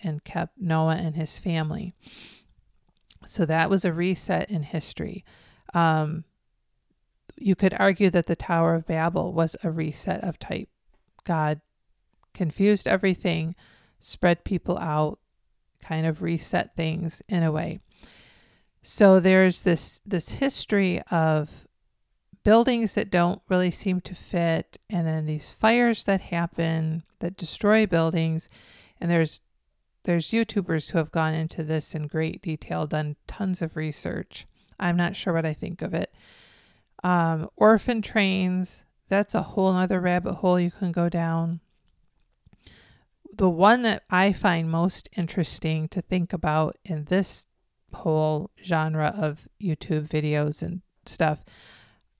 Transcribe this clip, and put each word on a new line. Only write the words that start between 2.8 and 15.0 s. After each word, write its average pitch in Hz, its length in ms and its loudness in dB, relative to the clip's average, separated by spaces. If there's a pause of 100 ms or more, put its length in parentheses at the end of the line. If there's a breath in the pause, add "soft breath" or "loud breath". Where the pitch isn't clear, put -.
So 185 200 -2
that 160 240 0
was 196 160 2
a 170 80 0
reset 175 560 -2
in 165 140 -4
history. - 600 -8 (500 soft breath)
Um, 160 500 0 (1120)
you 190 180 2
could 185 180 2
argue 196 360 4
that 170 180 2
the 170 80 0
Tower 165 400 2
of 165 100 -2
Babel 165 480 -2
was 165 300 0
a 180 80 -2
reset 165 520 -4
of - 160 -6
type. - 300 -8 (540)
God 156 380 -2 (720)
confused 196 540 2
everything, 175 680 0 (440 soft breath)
spread - 440 0
people 180 340 -4
out, 156 420 -2 (640)